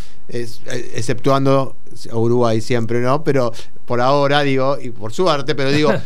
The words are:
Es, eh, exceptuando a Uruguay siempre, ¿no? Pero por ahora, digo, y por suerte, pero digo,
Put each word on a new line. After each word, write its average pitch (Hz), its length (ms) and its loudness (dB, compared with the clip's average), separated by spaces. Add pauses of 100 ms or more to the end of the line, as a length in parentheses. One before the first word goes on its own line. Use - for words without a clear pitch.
(280)
Es, 120 380 -2
eh, - 300 0
exceptuando 135 800 0 (340)
a 120 60 -2
Uruguay 117 440 2
siempre, 117 400 0
¿no? 131 220 0
Pero 135 300 0 (320)
por 120 160 0
ahora, 143 420 2
digo, 135 380 0
y 131 100 -4
por 104 220 -4
suerte, 151 420 0
pero 135 160 0
digo, 147 220 2 (140)